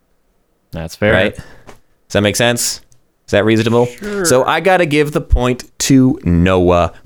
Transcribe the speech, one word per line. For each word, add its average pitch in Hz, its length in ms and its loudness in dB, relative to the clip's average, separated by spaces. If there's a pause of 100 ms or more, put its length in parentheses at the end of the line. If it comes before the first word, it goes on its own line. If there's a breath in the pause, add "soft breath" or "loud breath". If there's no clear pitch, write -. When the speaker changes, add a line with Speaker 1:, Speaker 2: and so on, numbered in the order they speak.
(720)
Speaker 1:
That's 82 220 -12
fair. 107 200 0
Speaker 2:
Right? 101 220 0
Does - 760 -20
that 101 80 0
make 101 160 0
sense? 120 440 -2 (460)
Is - 40 -12
that 101 160 2
reasonable? 113 400 2
Speaker 3:
Sure. 202 400 -8
Speaker 2:
So 131 180 2
I 160 160 -2
gotta 180 240 2
give 147 280 -2
the 160 100 -4
point 123 480 -2 (100)
to 131 440 2
Noah, 87 680 2 (140)